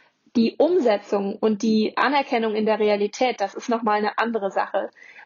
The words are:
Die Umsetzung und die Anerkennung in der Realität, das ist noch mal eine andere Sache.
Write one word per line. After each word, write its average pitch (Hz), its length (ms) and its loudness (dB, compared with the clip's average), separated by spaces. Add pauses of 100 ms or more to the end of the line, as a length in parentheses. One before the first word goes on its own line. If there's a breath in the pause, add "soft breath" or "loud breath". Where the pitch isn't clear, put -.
(360 soft breath)
Die 226 220 2
Umsetzung 220 800 0
und 220 280 0
die 220 340 2
Anerkennung 247 560 0
in 214 120 0
der 214 140 0
Realität, 208 640 0
das 196 140 -4
ist - 140 -8
noch 233 120 0
mal 220 120 0
eine 208 260 -2
andere 214 320 -2
Sache. - 400 -4 (340 loud breath)